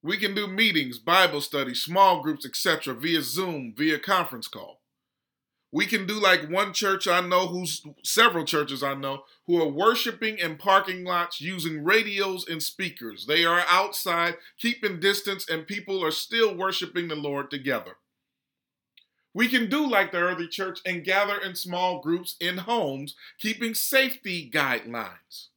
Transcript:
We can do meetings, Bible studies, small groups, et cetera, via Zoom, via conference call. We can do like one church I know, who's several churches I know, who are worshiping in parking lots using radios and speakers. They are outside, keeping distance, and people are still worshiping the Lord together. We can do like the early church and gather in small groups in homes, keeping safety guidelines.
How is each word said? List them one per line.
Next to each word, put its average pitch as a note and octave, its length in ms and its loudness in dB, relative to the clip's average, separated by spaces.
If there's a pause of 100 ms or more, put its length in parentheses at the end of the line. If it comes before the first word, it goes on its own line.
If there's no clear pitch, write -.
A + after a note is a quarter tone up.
We F#3 140 -2
can G3 160 -2
do G3+ 140 -4
meetings, F3+ 500 0
Bible E3 440 4
studies, C3+ 400 -4
small F3+ 400 4
groups, D3 240 -4
et - 100 -12
cetera, D3+ 380 0
via D#3 280 0
Zoom, C#3 560 -4
via D3+ 220 2
conference E3+ 480 0
call. - 320 -14 (920)
We F3 140 2
can G3 200 0
do G#3 100 -4
like F3+ 340 4
one F#3+ 240 0
church G3 340 0
I F3 140 4
know, F3+ 260 2
who's F3 380 -6 (180)
several A3+ 400 4
churches C#3 400 -2
I C#3 100 -2
know, C#3 300 -6 (220)
who E3+ 160 4
are D#3 60 4
worshiping A3 680 2
in E3+ 200 -2
parking F#3+ 480 4
lots F3 340 -2
using D#3+ 440 -6
radios G3 600 0
and D#3+ 160 -6
speakers. - 640 -8
They D#3+ 200 4
are E3+ 240 4
outside, F3 680 2 (240)
keeping G#3+ 400 -2
distance, G3 500 0
and D#3+ 180 -4
people F#3+ 360 -4
are D#3 80 2
still G#3+ 460 0
worshiping F3+ 500 -2
the D#3 80 -4
Lord C#3+ 340 -4
together. C3 480 -4 (1400)
We A#3 140 2
can A#3+ 220 2
do D4 180 2
like G#3 240 2
the F3+ 60 -4
early F3 320 0
church F#3+ 360 -6
and F3 200 -6
gather G3+ 320 2
in F#3 180 -8
small F3+ 460 -2
groups F3 400 -2
in F3+ 160 -2
homes, F3 580 -4 (220)
keeping A3 360 -4
safety A3 800 0
guidelines. A#2 1040 -4